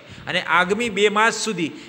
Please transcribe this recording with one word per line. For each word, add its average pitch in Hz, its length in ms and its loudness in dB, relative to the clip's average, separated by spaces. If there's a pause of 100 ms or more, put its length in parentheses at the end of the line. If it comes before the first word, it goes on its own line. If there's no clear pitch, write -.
(280)
અને 170 140 -2
આગામી 180 480 2
બે 202 200 4
માસ 220 240 2
સુધી 175 380 -4 (180)